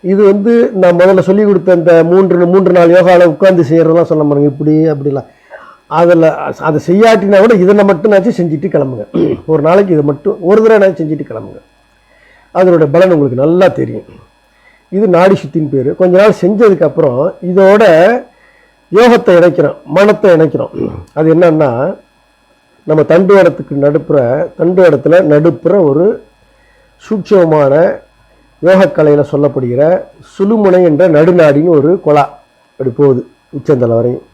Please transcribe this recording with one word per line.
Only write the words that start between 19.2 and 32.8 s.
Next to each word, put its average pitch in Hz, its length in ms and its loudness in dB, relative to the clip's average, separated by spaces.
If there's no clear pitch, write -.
இணைக்கிறோம், 165 380 0
மனத்தை 202 380 0
இணைக்கிறோம். 156 360 -2
அது 160 140 0
என்னன்னா, 156 380 0
நம்ம 156 140 0
தண்டுவடத்துக்கு 170 760 0
நடுப்புற, 147 320 -2
தண்டுவடத்துல 170 640 2
நடுப்புற 160 400 0
ஒரு 151 160 -2
சூட்சமமான 165 680 0
யோகக்கலையில 160 600 0
சொல்லப்படுகிற 131 520 -4
சுழுமுனை 196 480 -2
என்ற 151 140 0
நடுநாடின்னு 160 600 2
ஒரு 143 140 0
குழா 147 200 0
அப்படி 131 260 -8